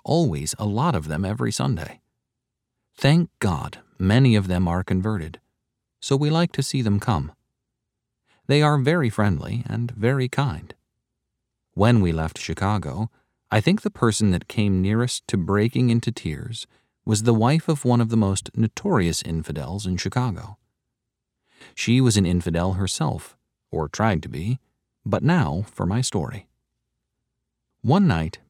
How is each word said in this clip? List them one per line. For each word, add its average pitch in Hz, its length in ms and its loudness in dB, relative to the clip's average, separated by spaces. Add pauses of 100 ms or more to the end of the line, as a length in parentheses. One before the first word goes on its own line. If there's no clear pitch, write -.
always 95 540 0
a - 80 -4
lot 120 300 0
of 78 120 -4
them 78 160 -4
every 113 280 -2
Sunday. 127 500 -4 (920)
Thank 160 420 2
God, 80 420 -4 (200)
many 113 360 4
of 98 120 2
them 90 200 0
are 87 160 -2
converted, 92 560 -4 (600)
so - 180 0
we 147 140 0
like 170 220 2
to - 100 -2
see - 180 -2
them 101 180 2
come. 82 320 -2 (1160)
They 147 160 4
are 151 140 4
very 139 320 2
friendly 107 580 0
and 117 240 -6
very 123 360 0
kind. 113 480 -4 (1000)
When 110 280 4
we 90 100 2
left 80 260 -4
Chicago, 98 720 -4 (400)
I 107 120 2
think 185 200 2
the 208 100 -4
person 107 400 2
that 87 180 -2
came 101 320 0
nearest 110 460 -2
to - 100 -2
breaking 104 520 2
into 117 220 0
tears - 560 -8 (380)
was 107 180 0
the 117 100 6
wife 123 360 2
of 156 160 -2
one 120 160 4
of 113 80 0
the 117 80 2
most 98 400 0
notorious 110 640 0
infidels 80 640 -6
in 92 100 -2
Chicago. 101 640 -6 (1160)
She 123 260 2
was 113 160 4
an 95 80 4
infidel 87 480 0
herself, - 640 -4 (320)
or 80 180 -4
tried 101 360 0
to 64 60 -12
be, 87 300 -6 (460)
but 101 180 -2
now 101 380 0
for 101 240 -6
my 104 160 -2
story. 95 460 -6 (1300)
One 175 260 4
night, 82 320 -2 (100)